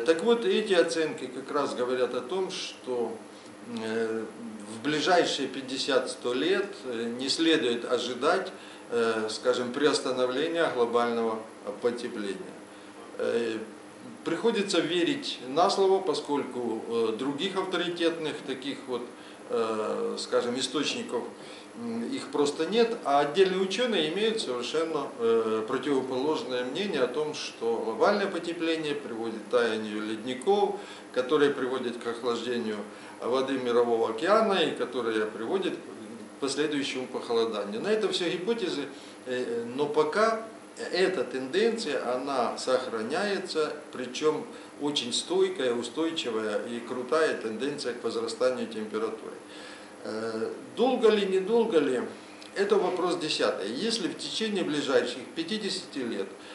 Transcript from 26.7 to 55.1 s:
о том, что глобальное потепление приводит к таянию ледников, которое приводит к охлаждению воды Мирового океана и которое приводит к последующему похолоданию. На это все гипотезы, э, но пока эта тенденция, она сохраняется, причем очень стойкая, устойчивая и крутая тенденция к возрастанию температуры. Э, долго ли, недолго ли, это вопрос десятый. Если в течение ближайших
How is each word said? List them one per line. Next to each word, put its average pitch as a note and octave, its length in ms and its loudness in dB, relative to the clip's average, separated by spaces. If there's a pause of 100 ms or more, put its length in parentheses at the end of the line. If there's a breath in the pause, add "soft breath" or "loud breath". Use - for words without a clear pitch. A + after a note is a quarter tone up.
о B2 60 4
том, D3+ 260 0
что A#2 440 -2
глобальное F3 500 2
потепление E3 680 -2
приводит A2+ 520 -6
к - 40 -12
таянию A2 500 2
ледников, B2+ 720 0 (380 loud breath)
которое C#3+ 380 4
приводит B2 460 -2
к - 100 -8
охлаждению A#2 680 -2 (440 loud breath)
воды C3 320 0
Мирового A#2+ 560 4
океана G3 440 4
и E3 180 2
которое A#2 540 0
приводит D3 480 -2
к - 680 -12
последующему C#3 680 -2
похолоданию. A2+ 720 0
На F3+ 80 -2
это G#3 200 2
все F3 200 0
гипотезы, F3+ 560 -2 (420 loud breath)
э, A#2 380 -2 (100)
но D3 100 2
пока F3 600 2 (460)
эта F3+ 320 2
тенденция, C3+ 920 0
она C3 420 0
сохраняется, D3 1160 0 (180)
причем B2+ 540 0 (360 loud breath)
очень C3 320 0
стойкая, F3 600 2
устойчивая A#2 920 -2
и A#2 120 -4
крутая B2+ 580 2
тенденция A#2 560 -4
к A#2 100 -10
возрастанию A#2 640 0
температуры. A2 680 -4 (680 loud breath)
Э, A2 480 -4 (240)
долго A#3 340 6
ли, G3+ 160 6
недолго F#3+ 540 4
ли, C3 220 4 (540 loud breath)
это G3+ 200 2
вопрос F3+ 400 2
десятый. B2 560 0
Если F3 380 -2
в B2+ 80 -8
течение G3 460 -2
ближайших C3 600 2 (120)